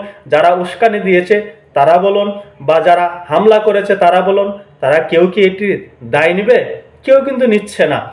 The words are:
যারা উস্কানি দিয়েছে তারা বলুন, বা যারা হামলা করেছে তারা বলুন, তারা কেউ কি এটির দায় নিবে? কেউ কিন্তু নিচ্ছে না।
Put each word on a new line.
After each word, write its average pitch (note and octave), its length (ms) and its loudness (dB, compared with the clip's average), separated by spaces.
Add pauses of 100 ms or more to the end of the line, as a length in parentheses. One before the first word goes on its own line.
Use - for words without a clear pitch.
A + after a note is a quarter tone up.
(260)
যারা D#3 280 2
উস্কানি G3+ 460 -2
দিয়েছে F#3 360 0 (380)
তারা D#3+ 240 4
বলুন, G3+ 300 0 (320)
বা D#3 200 0
যারা F3 480 0
হামলা G#3 300 4
করেছে G3+ 380 0
তারা F3+ 240 2
বলুন, G3 320 -2 (280)
তারা C#3+ 180 0
কেউ E3 280 0
কি F#3 160 -2
এটির F#3+ 460 -2 (160)
দায় D3+ 300 0
নিবে? G#3 240 2 (460)
কেউ C4+ 160 4
কিন্তু B3+ 260 -2
নিচ্ছে G#3 400 -2
না। C3+ 140 -2 (120)